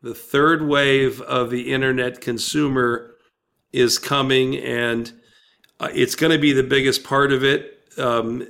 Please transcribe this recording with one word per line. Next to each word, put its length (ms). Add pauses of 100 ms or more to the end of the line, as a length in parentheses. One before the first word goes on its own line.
The 120
third 480
wave 600
of 280
the 220
internet 480
consumer 960 (560)
is 260
coming, 580
and, 560 (680)
uh, 120
it's 220
gonna 240
be 140
the 100
biggest 400
part 300
of 100
it. 380 (180)
Um, 520